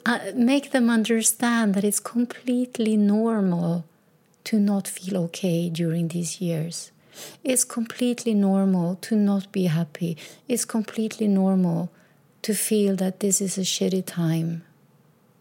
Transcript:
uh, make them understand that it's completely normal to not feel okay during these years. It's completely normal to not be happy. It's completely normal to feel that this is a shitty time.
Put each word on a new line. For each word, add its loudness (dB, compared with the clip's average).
uh, -2
make 2
them 4
understand 2
that 0
it's 0
completely -2
normal 2
to 0
not 2
feel -6
okay 0
during 0
these -6
years. -4
It's 0
completely -2
normal 2
to -2
not 2
be 0
happy. -2
It's 0
completely -2
normal 2
to -2
feel 2
that -2
this 0
is -4
a -2
shitty -2
time. -2